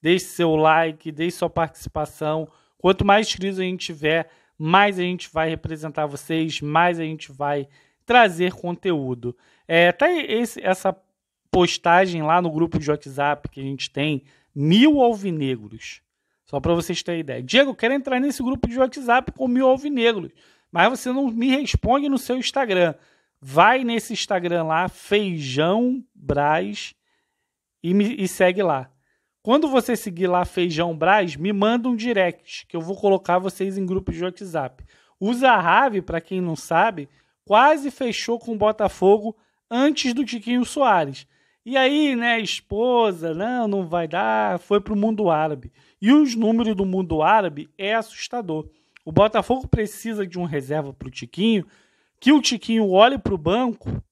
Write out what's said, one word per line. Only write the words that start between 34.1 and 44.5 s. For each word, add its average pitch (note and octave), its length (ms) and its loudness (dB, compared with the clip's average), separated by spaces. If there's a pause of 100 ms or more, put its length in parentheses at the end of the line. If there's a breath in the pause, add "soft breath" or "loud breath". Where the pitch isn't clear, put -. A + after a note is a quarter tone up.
de E3+ 80 -6
WhatsApp. E3+ 580 -8 (380 soft breath)
O G3+ 140 -2
Zahavi, A3+ 680 2
pra E3 180 -6
quem F#3 220 -6
não E3 160 -4
sabe, E3 540 -2 (340)
quase C#4 460 4
fechou A#3 480 -6
com A#3 160 -8
o G#3+ 40 -8
Botafogo G#3+ 800 2 (340)
antes C4 440 0
do C4+ 100 -2
Tiquinho A#3+ 400 -2
Soares. F#3 600 0 (380)
E B3 120 -4
aí, C#4 400 2
né, A#3 240 0
esposa, G3+ 920 0
"Não, A3+ 340 -4
não G3 180 -2
vai E3 220 -2
dar", G#3 500 -2